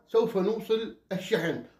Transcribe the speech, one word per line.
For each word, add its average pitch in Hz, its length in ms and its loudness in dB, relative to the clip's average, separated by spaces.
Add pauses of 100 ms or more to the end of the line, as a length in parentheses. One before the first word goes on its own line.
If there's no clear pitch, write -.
سوف 247 300 2
نوصل 220 580 0 (160)
الشحن. 165 520 -2 (160)